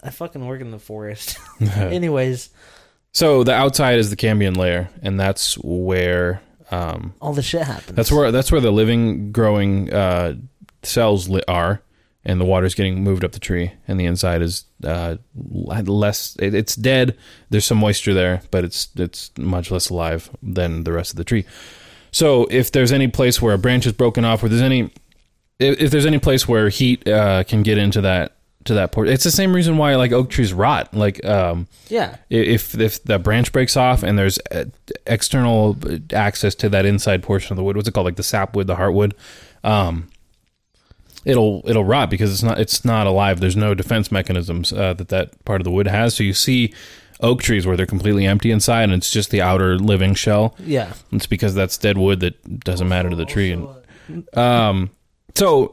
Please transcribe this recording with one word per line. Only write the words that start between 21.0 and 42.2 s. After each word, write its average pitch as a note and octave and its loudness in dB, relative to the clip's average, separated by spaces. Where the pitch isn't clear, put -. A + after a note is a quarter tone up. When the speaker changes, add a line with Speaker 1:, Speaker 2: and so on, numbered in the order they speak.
Speaker 2:
of - -14
the E2 -8
tree. A2 -2
So C#3 4
if B2 0
there's C3 2
any C3+ 2
place B2 0
where A2 4
a G2 2
branch B2 2
is A2+ 0
broken A#2+ 2
off, A2+ 2
where A2+ 0
there's A#2 2
any, C3 0
if, C3+ 2
if D3 2
there's D3 2
any D#3 2
place C3 2
where G#2+ 2
heat, B2 0
uh, G2+ 2
can G#2+ 0
get G#2+ 2
into G2+ 2
that, F#2 0
to A2+ 0
that F#2+ 0
port, A2 0
it's C3 2
the E3+ 0
same F#3+ 2
reason E3 2
why, D3 2
like, B2+ 2
oak B2+ 2
trees G#2+ 0
rot. G2+ 0
Like, G#2 -2
um, F2+ 0
Speaker 1:
Yeah. G#3+ -4
Speaker 2:
i-, A2+ -2
if, A2+ 0
if A2 -2
the G#2 0
branch G#2+ 0
breaks C3 0
off B2+ 2
and G2+ 2
there's, F#2+ 0
uh, - -4
external A2+ 2
access G#2 0
to G#2+ -2
that G2 2
inside G2 0
portion G2 -2
of F#2 -4
the F#2+ -4
wood, G2+ -2
what's G#2 -4
it - -6
called? F#2+ 0
Like F2+ -2
the G2 -8
sapwood, G2 -2
the F2+ -2
heartwood, G2+ 2
um, F2 0
it'll, G#2+ 2
it'll A2 2
rot A#2 2
because G2 0